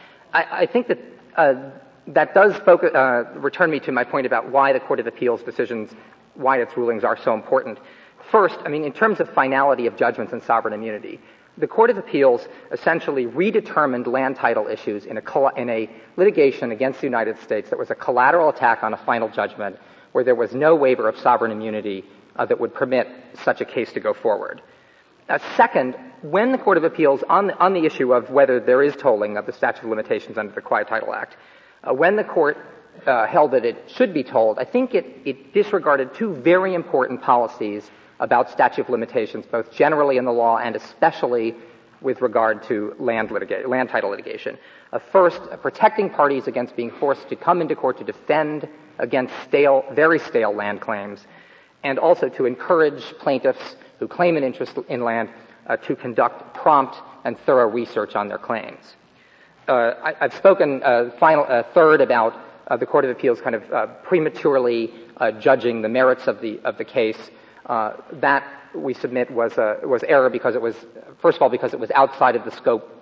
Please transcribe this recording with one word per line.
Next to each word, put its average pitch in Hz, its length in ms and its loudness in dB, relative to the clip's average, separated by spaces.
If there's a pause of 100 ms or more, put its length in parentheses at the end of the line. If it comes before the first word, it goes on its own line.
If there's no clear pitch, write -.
(320)
I, 175 300 -2
I 170 40 4
think 247 220 -2
that, - 100 -2 (380)
uh, 139 340 2 (380)
that 156 260 0
does 196 300 6
focus, 175 300 6
uh, 131 420 0
return 151 340 0
me 151 100 -2
to - 120 -6
my 123 100 0
point 131 240 -4
about 120 240 -2
why 135 220 4
the 131 80 0
Court - 180 -2
of 117 80 -6
Appeals 117 380 -2
decisions, 110 480 -6 (420)
why 131 260 0
its 117 160 -6
rulings 117 280 -2
are 113 120 0
so - 160 -2
important. 110 460 -2 (540)
First, 196 320 2
I - 60 -8
mean, 151 120 -4
in 147 100 -6
terms 214 280 0
of 160 100 -4
finality 131 560 2
of 110 100 -2
judgments 117 360 -2
and - 100 -10
sovereign 110 320 0
immunity, 107 460 -12 (380)
the 160 80 -2
Court 233 240 4
of 208 80 -4
Appeals 135 500 2 (220)
essentially 139 560 -2
redetermined 139 800 -2
land 131 300 -2
title 113 320 0
issues 104 360 -6
in 113 140 -10
a - 20 -6
colla-, 135 340 0
in 123 140 -6
a 113 220 -4 (260)
litigation 147 560 2
against 131 300 -4
the 147 40 -4
United 113 340 -2
States 104 280 -6
that - 100 -4
was 123 120 -8
a 120 40 -4
collateral 143 540 2
attack 120 340 2
on 110 120 -4
a - 20 -6
final 117 320 -2
judgment 104 500 -6 (340)
where 127 120 0
there 123 100 4
was 117 200 -2
no 139 200 4
waiver 127 360 2
of - 80 -8
sovereign 117 340 2
immunity, 107 520 -8 (320)
uh, 120 100 -2
that 120 120 0
would 117 140 -4
permit 127 340 -2 (380)
such - 160 -2
a 113 60 -6
case - 260 -6
to 110 80 -8
go 104 140 -2
forward. 101 480 -4 (640)
Uh, 151 100 -2 (160)
second, 147 400 2 (280)
when 196 300 0
the 254 60 -2
Court 190 200 2
of 151 60 2
Appeals, 147 440 2
on 190 200 4
the, 170 100 -4
on 190 160 4
the 170 100 0
issue 135 300 2
of 120 160 0
whether 131 280 4
there 127 240 4
is 143 140 0
tolling 104 400 0
of 104 80 -4
the 123 80 -8
statute - 320 -4
of 113 60 -8
limitations 107 480 -6
under 104 160 -8
the 104 80 -10
Quiet 107 260 -2
Title 110 240 -4
Act, - 240 -10 (480)
uh, 123 80 -2
when 165 240 2
the 214 80 -2
court, 151 320 0 (500)
uh, 120 200 2
held 147 240 2
that 120 160 2
it - 280 -6
should 226 200 0
be 147 80 -2
tolled, 110 360 2
I 127 60 -4
think 247 300 -2
it, 185 120 0 (200)
it - 260 -10
disregarded 151 640 2
two 220 200 -4
very 180 380 2
important 139 480 -2
policies 110 720 -2 (300)
about 120 300 0
statute 131 320 0
of - 60 -8
limitations, 113 580 -4
both - 260 -6
generally 147 440 2
in 123 80 0
the 127 60 0
law 117 280 2
and 117 180 -6
especially 120 800 -2 (460)
with 131 180 -2
regard 110 420 0
to 104 380 -6
land 113 300 -2
litiga-, 98 360 -6
land 127 220 -2
title 104 220 -2
litigation. - 460 -10 (360)
Uh, - 80 -6 (100)
first, 175 300 4 (100)
uh, - 60 -12
protecting 208 520 0
parties 139 380 0
against 123 300 -6
being 117 240 -6
forced 143 300 -2
to - 40 -8
come 175 260 0
into 160 140 -4
court 127 240 -2
to - 60 -16
defend 151 640 -2 (320)
against 127 420 -2
stale, 139 480 4
very 156 300 4
stale 107 340 -2
land 104 260 -6
claims, 101 460 -10 (560)
and 135 160 -4
also 165 300 2
to 131 160 -4
encourage 139 580 0 (160)
plaintiffs 135 560 -2 (240)
who - 80 -4
claim 175 300 0
an 143 80 0
interest 127 340 -6 (100)
in 120 140 -6
land, 113 260 -2 (380)
uh, 117 120 -2
to - 180 -6
conduct 131 580 -2
prompt 139 420 2 (280)
and 117 160 -4
thorough 127 260 4
research 110 480 -4
on 104 140 -4
their 98 100 -8
claims. - 560 -10 (720)
Uh, 143 60 0
I, 123 480 0
I've 139 140 -2
spoken, 151 500 4
uh, 120 340 2
final, 156 300 4
uh, 120 160 2 (100)
third 156 260 6
about, 117 360 2 (320)
uh, 127 80 0
the 120 100 -4
Court 143 180 2
of 131 60 -2
Appeals 120 300 0
kind 117 160 -4
of, 104 160 -12
uh, 110 140 0 (180)
prematurely, 135 880 0 (240)
uh, 110 160 0
judging 120 500 0
the 110 60 -2
merits 127 400 2
of 104 120 -4
the, 110 200 -8
of 123 180 -6
the 113 60 -10
case. 110 340 -2 (460)
Uh, 110 280 -4 (220)
that 139 300 0 (300)
we 147 180 -6
submit 123 380 -4
was, 117 260 -2
uh, 107 280 0
was 127 180 -2
error 131 260 4
because 120 280 -2
it 127 40 -2
was, 113 140 -4 (460)
first 165 160 4
of - 60 0
all, 135 60 6
because 123 240 -2
it 123 60 -8
was 113 140 -6
outside 139 420 4
of 113 100 -4
the 113 60 -10
scope 117 400 -2 (120)